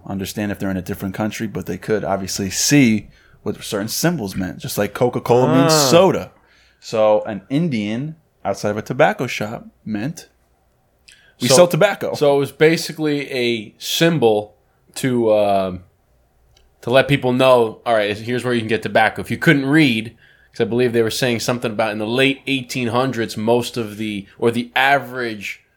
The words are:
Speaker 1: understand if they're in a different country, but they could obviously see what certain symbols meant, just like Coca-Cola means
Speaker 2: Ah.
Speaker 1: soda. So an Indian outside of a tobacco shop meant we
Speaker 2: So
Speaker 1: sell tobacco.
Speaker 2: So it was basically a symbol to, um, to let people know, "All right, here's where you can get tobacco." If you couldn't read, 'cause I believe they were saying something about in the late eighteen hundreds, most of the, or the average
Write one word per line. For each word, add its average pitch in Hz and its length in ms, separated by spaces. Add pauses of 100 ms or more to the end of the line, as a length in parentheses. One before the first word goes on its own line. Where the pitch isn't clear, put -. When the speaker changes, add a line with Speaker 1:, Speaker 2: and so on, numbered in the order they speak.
Speaker 1:
understand 98 440
if 92 60
they're 98 140
in 92 60
a 90 40
different 95 320
country, 110 320
but 98 220
they 90 100
could 104 260
obviously 98 460
see 117 600 (340)
what - 180
certain 107 280
symbols 107 460
meant, 92 220
just - 200
like 104 160
Coca-Cola 123 600
means 165 200
Speaker 2:
Ah. 147 180
Speaker 1:
soda. 156 400 (480)
So 107 440
an 101 260
Indian 135 680 (300)
outside 101 240
of 104 80
a 107 40
tobacco 143 460
shop 113 380 (180)
meant 110 460 (1120)
we 123 80
Speaker 2:
So 135 60
Speaker 1:
sell 175 120
tobacco. 175 480
Speaker 2:
So 143 220
it - 20
was 135 140
basically 156 760
a 120 460
symbol 120 800 (400)
to, 120 380
um, 98 500 (960)
to - 80
let 131 200
people 127 240
know, 123 520
"All 120 80
right, 104 240
here's 117 280
where 123 80
you 117 80
can 107 80
get 110 120
tobacco." 107 400
If - 80
you 117 80
couldn't 143 280
read, 127 500 (380)
'cause - 80
I 110 80
believe 120 240
they 117 80
were 110 100
saying 120 300
something 120 300
about 107 200
in 107 60
the 107 100
late 135 400
eighteen 127 420
hundreds, 117 460
most 117 400
of 104 220
the, 104 280 (140)
or 117 120
the 120 220
average 123 880 (140)